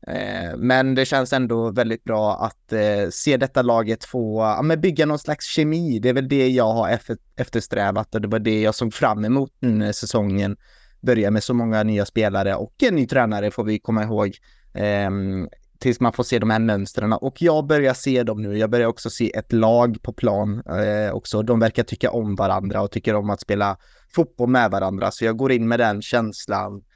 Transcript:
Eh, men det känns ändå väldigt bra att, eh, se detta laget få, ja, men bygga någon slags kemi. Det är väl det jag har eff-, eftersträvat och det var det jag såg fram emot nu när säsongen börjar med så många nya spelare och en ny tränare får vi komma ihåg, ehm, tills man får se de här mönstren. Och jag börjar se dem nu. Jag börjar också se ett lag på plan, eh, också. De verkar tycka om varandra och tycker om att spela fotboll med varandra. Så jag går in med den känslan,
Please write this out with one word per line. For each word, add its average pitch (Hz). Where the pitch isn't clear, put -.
Eh, 95
men 131
det 131
känns 131
ändå 117
väldigt 113
bra 107
att, -
eh, 104
se 139
detta 131
laget 113
få, 110
ja, 110
men 156
bygga 156
någon 151
slags -
kemi. 156
Det 120
är 127
väl 135
det 135
jag 123
har 110
eff-, 113
eftersträvat 104
och 110
det 104
var 110
det 107
jag 107
såg 113
fram 107
emot 135
nu 127
när 107
säsongen 101
börjar 113
med 110
så 127
många 113
nya 107
spelare 98
och -
en 226
ny 135
tränare 107
får 117
vi 107
komma 110
ihåg, 104
ehm, 98
tills 123
man 120
får 123
se 120
de 110
här 110
mönstren. 107
Och -
jag 151
börjar 143
se 127
dem 107
nu. 101
Jag 107
börjar 120
också 113
se -
ett -
lag 117
på 123
plan, 104
eh, 104
också. -
De 117
verkar 113
tycka -
om 107
varandra 98
och 101
tycker 107
om 104
att 101
spela 101
fotboll 127
med 120
varandra. 95
Så -
jag 113
går 131
in 113
med 117
den 107
känslan, 101